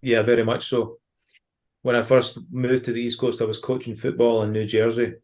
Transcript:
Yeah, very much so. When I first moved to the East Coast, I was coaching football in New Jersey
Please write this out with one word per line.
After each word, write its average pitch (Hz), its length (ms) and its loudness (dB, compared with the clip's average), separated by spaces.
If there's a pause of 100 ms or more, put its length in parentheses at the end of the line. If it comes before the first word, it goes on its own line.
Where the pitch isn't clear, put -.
Yeah, 117 200 2
very 117 220 4
much 113 240 -2
so. 90 300 -2 (840)
When 123 140 0
I 117 60 2
first 120 360 2 (120)
moved 127 360 0
to 120 60 -4
the 117 80 -4
East 120 180 -4
Coast, 123 220 -2
I 117 40 0
was 110 140 -4
coaching 127 360 -6
football 117 480 2
in 107 100 -2
New 107 140 -2
Jersey 113 580 0